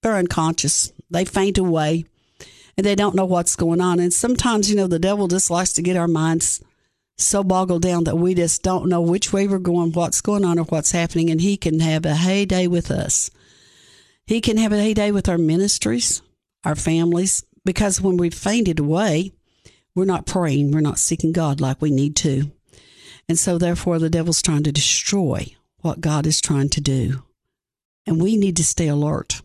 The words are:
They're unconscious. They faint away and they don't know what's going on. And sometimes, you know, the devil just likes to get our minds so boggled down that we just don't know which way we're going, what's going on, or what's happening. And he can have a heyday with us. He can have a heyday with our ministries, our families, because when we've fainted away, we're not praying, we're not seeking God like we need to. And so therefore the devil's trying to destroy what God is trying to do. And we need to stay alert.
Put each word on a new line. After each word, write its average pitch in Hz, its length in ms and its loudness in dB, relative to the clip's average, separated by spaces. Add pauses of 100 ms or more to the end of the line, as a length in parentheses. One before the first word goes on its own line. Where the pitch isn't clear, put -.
They're 226 140 0
unconscious. 165 720 0 (200)
They 175 160 0
faint 196 320 0
away 165 460 0 (720)
and 196 100 0
they 202 80 2
don't 196 220 0
know 190 100 2
what's 180 300 0
going 170 240 0
on. 180 200 2
And 175 120 2
sometimes, 233 580 0
you 208 60 2
know, 196 100 2
the 175 140 0
devil 196 280 0
just 185 220 0
likes 175 240 0
to - 80 -2
get 180 140 0
our 170 120 0
minds 165 540 0 (560)
so 202 240 0
boggled 185 400 0
down 175 220 2
that 160 120 0
we 175 160 2
just 170 300 0
don't 185 260 0
know 175 140 2
which 175 300 0
way 196 160 0
we're 196 100 0
going, 175 340 0
what's 170 280 -2
going 202 240 0
on, 170 140 2
or 165 80 0
what's 156 260 -2
happening. 165 380 0
And 160 100 0
he 202 160 2
can 160 240 -2
have 160 260 0
a 151 80 0
heyday 185 540 0
with 175 240 -2
us. - 360 -2 (960)
He 226 160 0
can 220 180 0
have 220 140 2
a 208 80 2
heyday 208 300 2
with 202 180 0
our 175 100 0
ministries, 196 840 0 (420)
our 151 120 -2
families, 170 680 0 (200)
because 190 360 0
when 185 180 0
we've 170 160 0
fainted 196 440 -2
away, 165 540 0 (640)
we're 185 80 2
not 185 220 -2
praying, 143 440 0
we're 151 100 2
not 147 200 0
seeking 165 320 0
God 156 280 0
like 135 220 -2
we 156 80 0
need 143 260 0
to. 143 360 -2 (760)
And 165 100 0
so 175 200 0
therefore 175 400 0
the 160 120 0
devil's 165 320 0
trying 147 200 0
to 151 100 0
destroy - 840 -2 (220)
what 165 220 -4
God 151 260 0
is 156 140 0
trying 139 300 0
to - 100 -2
do. 135 440 -2 (840)
And 160 160 0
we 214 140 2
need 196 220 2
to 160 60 0
stay - 220 0
alert. 147 580 -2